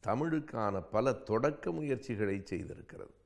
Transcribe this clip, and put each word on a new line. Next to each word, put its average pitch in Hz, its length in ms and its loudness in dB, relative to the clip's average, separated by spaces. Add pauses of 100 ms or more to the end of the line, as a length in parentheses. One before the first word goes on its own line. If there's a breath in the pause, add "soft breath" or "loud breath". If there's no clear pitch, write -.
தமிழுக்கான 113 840 0
பல 123 220 4
தொடக்க 139 580 0
முயற்சிகளை 113 760 0
செய்திருக்கிறது. - 640 -8 (120)